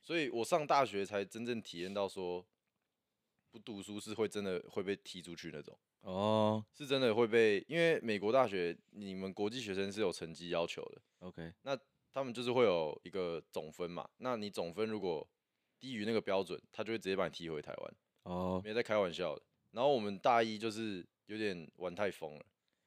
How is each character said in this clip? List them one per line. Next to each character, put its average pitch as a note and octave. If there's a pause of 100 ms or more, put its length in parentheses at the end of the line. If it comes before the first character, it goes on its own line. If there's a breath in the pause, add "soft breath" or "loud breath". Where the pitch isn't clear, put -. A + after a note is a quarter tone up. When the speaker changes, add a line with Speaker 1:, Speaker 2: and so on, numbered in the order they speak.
Speaker 1:
所 E3+
以 D3
我 D3+
上 D3+
大 C#3+
学 G2
才 G2
真 A2
正 A#2+
体 -
验 F#2
到 G2+
说， F2+ (1080)
不 A#2
读 G2+
书 G#2
是 G#2+
会 A2
真 G2+
的 F#2
会 G#2
被 F#2+
踢 -
出 E2
去 E2
那 D2
种。 - (220)
Speaker 2:
哦。 G#2+
Speaker 1:
是 D3
真 C#3
的 A#2+
会 A#2+
被， G#2+
因 D#3
为 E3
美 G#2+
国 G#2
大 B2+
学， F2 (180)
你 G2
们 F#2+
国 G#2
际 B2+
学 G2+
生 G2
是 G#2
有 F#2+
成 E2
绩 E2+
要 E2+
求 -
的。 - (160)
Speaker 2:
OK。 F2 (100)
Speaker 1:
那 C3+ (320)
他 C3+
们 B2
就 A#2+
是 A#2+
会 B2
有 E2+
一 F2
个 E2+ (120)
总 D#2
分 F2
嘛， F2
那 B2
你 G#2
总 F2
分 A2
如 G#2+
果 F2 (540)
低 C3
于 G#2
那 A2+
个 A2
标 G2
准， F2+ (120)
他 A2
就 G#2+
会 A2+
直 F#2
接 F#2+
把 F#2
你 D#2+
踢 E2+
回 D2+
台 C#2+
湾。 G1+ (280)
Speaker 2:
哦。 F#2
Speaker 1:
没 G#2+
在 A#2
开 A2
玩 F#2+
笑 D#2+
的。 - (300)
然 A#2+
后 D3
我 B2
们 G2+
大 A#2
一 A2
就 A2+
是 G#2 (200)
有 G#2+
点 F#2+
玩 F2+
太 G2
疯 D#2
了， - (400)